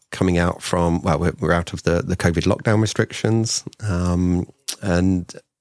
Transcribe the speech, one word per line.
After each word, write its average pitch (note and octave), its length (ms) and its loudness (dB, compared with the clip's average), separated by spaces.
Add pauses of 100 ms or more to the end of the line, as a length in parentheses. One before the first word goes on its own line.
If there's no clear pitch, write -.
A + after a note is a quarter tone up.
(120)
coming F#2 260 0
out F2 240 0
from, E2+ 400 0
well, D#2 180 0
we're, E2+ 200 0
we're E2 140 2
out F2 200 -2
of D#2+ 100 -6
the, E2+ 180 2
the - 160 -4
covid E2+ 260 0
lockdown G#2 380 2
restrictions. A2 840 -2 (240)
Um, F2+ 600 0 (340)
and, F#2 520 0 (280)